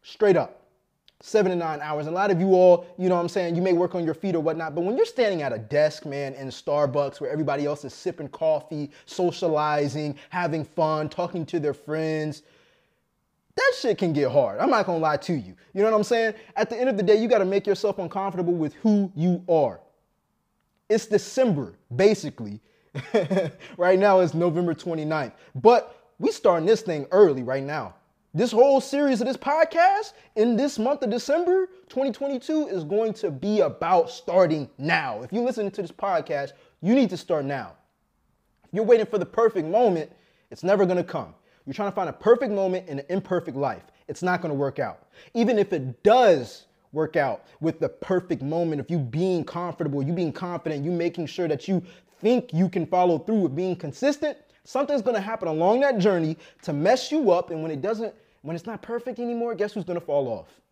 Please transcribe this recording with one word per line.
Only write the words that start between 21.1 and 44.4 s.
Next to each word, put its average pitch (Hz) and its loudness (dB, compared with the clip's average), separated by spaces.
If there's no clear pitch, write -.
basically. 127 0
<laughs> 190 -2
Right 180 4
now, 190 6
it's 175 2
November 170 0
twenty-ninth. 156 -6
But 220 4
we 415 -2
starting 170 2
this 214 4
thing 156 -6
early 170 6
right 131 -4
now. 135 -8
This 226 0
whole 269 6
series 277 0
of 233 -2
this 262 -4
podcast 330 0
in 226 2
this 269 -2
month 269 -2
of 233 -2
December 359 0
twenty 269 -2
twenty-two 277 -4
is 175 -6
going 214 -2
to 190 -6
be 196 -2
about 165 0
starting 165 0
now. 139 -2
If 123 -12
you 226 -2
listen 233 -4
to 202 -10
this 170 -8
podcast, 156 -4
you 202 2
need 254 4
to 180 -6
start 151 -2
now. 131 -8
If - -20
you're 208 -2
waiting 226 6
for - -4
the 180 0
perfect 202 0
moment, 185 2
it's - -14
never 196 2
gonna 180 0
come. 120 -8
You're 139 -12
trying 202 -4
to 190 -16
find 180 -2
a 131 -10
perfect 233 4
moment 185 -2
in 139 -8
an 139 -12
imperfect 175 -4
life. 127 -4
It's 143 -10
not 180 -2